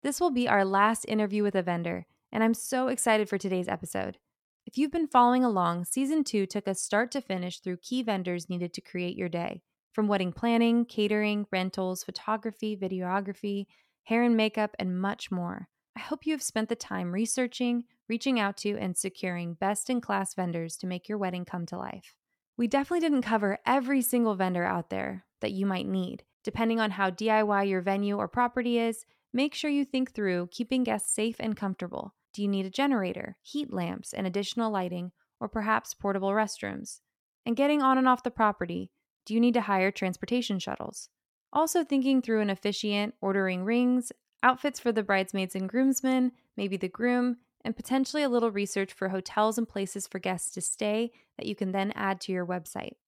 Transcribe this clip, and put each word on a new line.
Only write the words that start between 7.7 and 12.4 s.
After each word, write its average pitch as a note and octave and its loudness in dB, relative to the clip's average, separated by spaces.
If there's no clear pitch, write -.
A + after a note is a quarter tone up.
key B3 -4
vendors F3+ -2
needed F3 -4
to - -12
create F3+ -6
your F3+ -4
day, E3+ -6
from G#3+ 0
wedding F#3+ 0
planning, A#3 4
catering, G#3 0
rentals, F#3 -2
photography, G#3+ -4